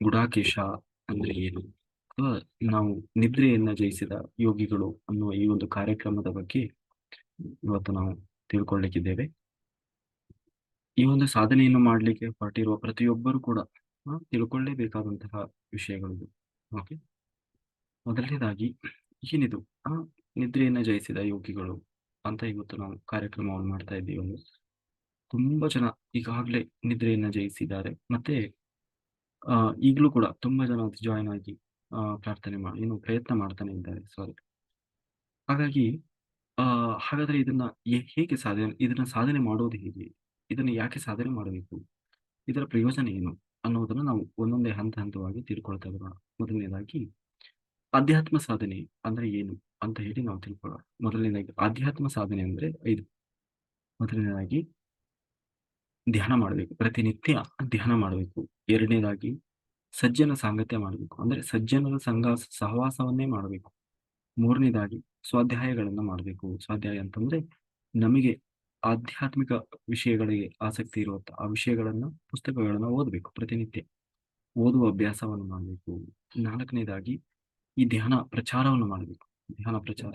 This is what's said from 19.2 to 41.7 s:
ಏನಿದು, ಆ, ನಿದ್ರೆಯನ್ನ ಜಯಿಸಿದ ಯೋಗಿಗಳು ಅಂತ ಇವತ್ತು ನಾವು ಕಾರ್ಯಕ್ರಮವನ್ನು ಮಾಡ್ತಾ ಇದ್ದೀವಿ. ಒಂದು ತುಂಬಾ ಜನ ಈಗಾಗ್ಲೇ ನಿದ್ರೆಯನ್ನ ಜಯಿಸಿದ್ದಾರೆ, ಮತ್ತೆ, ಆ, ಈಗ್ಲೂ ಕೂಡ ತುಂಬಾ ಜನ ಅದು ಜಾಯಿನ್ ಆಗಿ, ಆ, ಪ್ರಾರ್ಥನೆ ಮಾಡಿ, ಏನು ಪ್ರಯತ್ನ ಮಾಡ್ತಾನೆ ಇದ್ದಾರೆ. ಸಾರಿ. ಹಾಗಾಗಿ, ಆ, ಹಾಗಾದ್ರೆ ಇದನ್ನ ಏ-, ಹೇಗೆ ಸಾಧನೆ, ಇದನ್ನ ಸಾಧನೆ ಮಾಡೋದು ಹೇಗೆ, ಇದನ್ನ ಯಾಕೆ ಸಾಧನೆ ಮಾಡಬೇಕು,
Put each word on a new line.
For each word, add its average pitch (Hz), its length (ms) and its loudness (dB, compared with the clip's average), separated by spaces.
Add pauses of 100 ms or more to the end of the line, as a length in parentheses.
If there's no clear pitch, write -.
ಏನಿದು, 120 340 0 (180)
ಆ, 135 40 -4 (480)
ನಿದ್ರೆಯನ್ನ 123 440 2
ಜಯಿಸಿದ 104 360 -2
ಯೋಗಿಗಳು 98 680 -6 (420)
ಅಂತ 110 180 -6
ಇವತ್ತು 104 340 -6
ನಾವು 101 220 -8
ಕಾರ್ಯಕ್ರಮವನ್ನು 104 720 -4
ಮಾಡ್ತಾ 95 260 -6
ಇದ್ದೀವಿ. 95 220 -6
ಒಂದು 92 200 -6 (920)
ತುಂಬಾ 143 380 2
ಜನ 127 160 0 (320)
ಈಗಾಗ್ಲೇ 117 540 -2 (160)
ನಿದ್ರೆಯನ್ನ 113 440 2
ಜಯಿಸಿದ್ದಾರೆ, 101 680 -4 (120)
ಮತ್ತೆ, 120 440 -2 (920)
ಆ, 113 260 6
ಈಗ್ಲೂ 135 380 6
ಕೂಡ 117 140 6 (140)
ತುಂಬಾ 131 260 0
ಜನ 120 100 0
ಅದು 110 280 -4
ಜಾಯಿನ್ 107 260 0
ಆಗಿ, 101 300 -10 (320)
ಆ, 107 240 -2
ಪ್ರಾರ್ಥನೆ 101 420 -8
ಮಾಡಿ, 98 240 -6
ಏನು 110 180 -4
ಪ್ರಯತ್ನ 117 360 -2
ಮಾಡ್ತಾನೆ 98 380 -4
ಇದ್ದಾರೆ. 92 280 -8
ಸಾರಿ. 98 300 -12 (1160)
ಹಾಗಾಗಿ, 143 540 2 (560)
ಆ, 127 40 4 (340)
ಹಾಗಾದ್ರೆ 147 420 0
ಇದನ್ನ 131 220 2 (260)
ಏ-, 120 180 2
ಹೇಗೆ 156 320 0
ಸಾಧನೆ, 107 440 -2
ಇದನ್ನ 127 220 2
ಸಾಧನೆ 127 360 0
ಮಾಡೋದು 113 380 0
ಹೇಗೆ, - 380 -12 (340)
ಇದನ್ನ 131 200 0
ಯಾಕೆ 113 300 -2
ಸಾಧನೆ 117 300 -4
ಮಾಡಬೇಕು, 101 560 -8 (640)